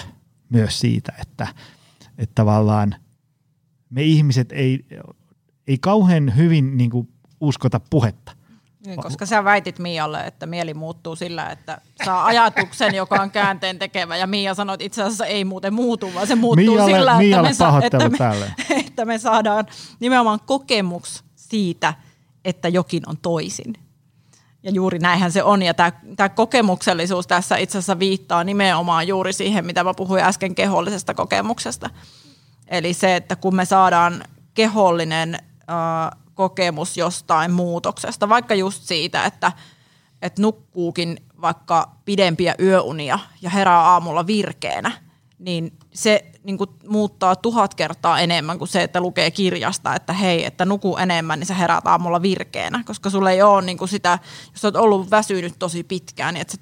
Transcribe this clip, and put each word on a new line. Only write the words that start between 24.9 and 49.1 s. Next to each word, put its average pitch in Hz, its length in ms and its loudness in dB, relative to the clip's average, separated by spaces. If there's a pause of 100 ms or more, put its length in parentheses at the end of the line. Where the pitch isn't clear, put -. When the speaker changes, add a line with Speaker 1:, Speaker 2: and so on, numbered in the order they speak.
Speaker 2:
näinhän 175 340 2
se 190 100 0
on, 196 200 4
ja 170 120 0
tää, 175 260 2 (160)
tää 196 120 2
kokemuksellisuus 185 1000 0
tässä 185 300 0
itse 190 220 -4
asiassa 185 200 -4
viittaa 185 460 -2
nimenomaan 175 640 0
juuri 190 240 -2
siihen, 190 340 -2
mitä 175 180 -2
mä 185 100 -2
puhuin 185 300 -2
äsken 185 300 -4
kehollisesta 185 600 -2
kokemuksesta. 202 760 -6 (800)
Eli 170 260 -4
se, 185 220 2
että 175 200 -6
kun 190 200 -2
me 185 80 0
saadaan 175 580 4 (320)
kehollinen, 170 800 2
ö, 165 840 -6 (180)
kokemus 185 640 -2
jostain 175 560 -2
muutoksesta, 175 760 -4
vaikka 240 260 2
just 190 280 -2
siitä, 156 420 -4
että, - 280 -2 (680)
että 185 200 -4
nukkuukin 175 800 -4 (180)
vaikka 165 500 -2 (140)
pidempiä 180 560 2
yöunia 160 580 0 (240)
ja 175 80 -6
herää 185 300 4
aamulla 170 460 4
virkeänä, 190 640 -4 (460)
niin 170 340 -8 (220)
se 214 300 2 (200)
niinku 196 220 -6 (220)
muuttaa 202 480 0
tuhat 226 380 -2
kertaa 160 460 0
enemmän 170 380 -2
kuin 180 100 -10
se, 180 140 0
että 175 180 -2
lukee 170 300 -2